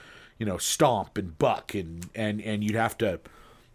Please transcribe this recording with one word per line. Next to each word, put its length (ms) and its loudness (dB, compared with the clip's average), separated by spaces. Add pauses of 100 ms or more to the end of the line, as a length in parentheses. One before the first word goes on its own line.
(360)
you 80 -4
know, 140 -2
stomp 580 2
and 220 -6
buck, 360 0
and, 380 -6
and, 280 -2
and 240 -2
you'd 100 0
have 240 0
to, 220 0 (540)